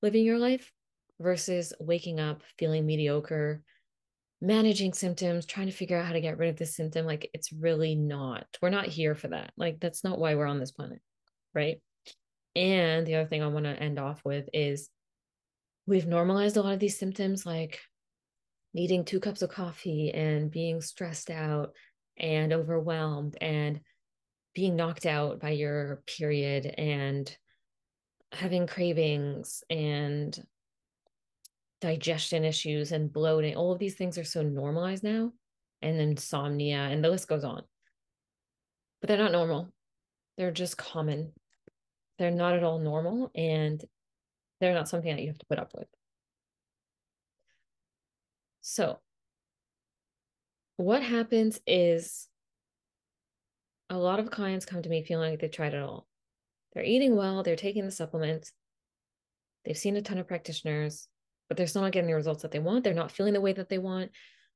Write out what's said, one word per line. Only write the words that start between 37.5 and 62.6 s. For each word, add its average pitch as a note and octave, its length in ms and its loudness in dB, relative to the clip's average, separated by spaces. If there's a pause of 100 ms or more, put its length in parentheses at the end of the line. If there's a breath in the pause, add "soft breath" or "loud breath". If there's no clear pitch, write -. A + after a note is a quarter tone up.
But F#3+ 80 -4
they're G#3 100 4
not G#3 140 4
normal. E3 380 2 (680)
They're F#3 120 0
just E3+ 280 -4
common. D#3 540 -4 (880)
They're F3 120 2
not F3 240 2
at F3 100 4
all E3 140 2
normal. E3 560 0
And D#3 500 0 (760)
they're F3+ 140 4
not D#3 140 0
something E3 260 -2
that D3 80 -4
you D3 60 -4
have D3+ 100 -8
to - 80 -20
put D3+ 120 -2
up - 160 -8
with. - 140 -12 (2750)
So - 400 -2 (1800)
what G#3 260 2
happens A3+ 640 2
is E3+ 640 2 (1600)
a F3+ 80 -4
lot F3+ 220 4
of A3 100 -2
clients F#3+ 360 -2
come F3 160 -6
to D#3+ 60 -6
me D#3+ 160 0
feeling D#3+ 260 0
like D#3 100 -4
they've D#3+ 100 -2
tried D3+ 240 -2
it C#3+ 80 -2
all. - 240 -10 (640)
They're - 100 -4
eating B3+ 320 4
well, F#3+ 280 2
they're E3+ 140 2
taking G3+ 280 -2
the F#3+ 80 -6
supplements, D#3+ 600 -4 (1120)
they've D#3 120 -6
seen G3+ 200 -2
a G#3 60 -2
ton G3+ 160 -4
of F3 80 -6
practitioners, D3+ 800 -6 (420)
but E3 80 -4
they're F3+ 100 0
still G3 160 0
not F#3+ 100 0
getting F3 160 2
the D#3+ 80 2
results D#3 260 0
that D#3 80 -8
they D3+ 80 -2
want. G3+ 260 2